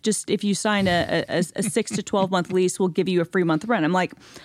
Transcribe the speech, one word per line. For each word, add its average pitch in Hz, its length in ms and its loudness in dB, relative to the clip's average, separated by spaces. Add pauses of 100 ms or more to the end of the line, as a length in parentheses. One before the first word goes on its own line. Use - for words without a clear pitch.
Just - 260 -2
if - 140 -2
you 202 100 2
sign 202 340 0
a, 170 420 0
a, - 80 -2
a, - 60 2 (120)
a - 80 -4
six 226 320 -2
to 202 80 -4
twelve 190 280 0
month 185 200 0
lease, 185 280 0
we'll 185 100 2
give 170 200 0
you 175 120 2
a 165 40 -2
free 185 180 0
month 160 220 0
rent." 220 200 0
I'm 165 80 2
like, 185 200 0 (320)